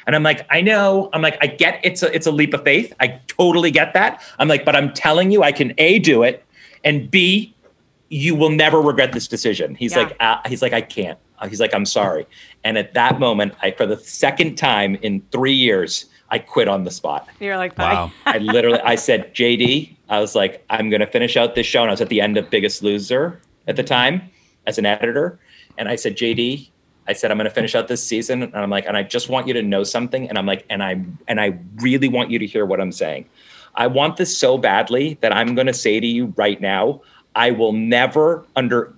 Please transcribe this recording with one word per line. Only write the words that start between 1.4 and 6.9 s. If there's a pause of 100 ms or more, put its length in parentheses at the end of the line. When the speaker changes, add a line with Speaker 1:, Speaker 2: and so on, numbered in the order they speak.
Speaker 1:
"I
get
it's
a,
it's
a
leap
of
faith.
I
totally
get
that." (160)
I'm
like,
"But
I'm
telling
you,
I
can
A,
do
it, (380)
and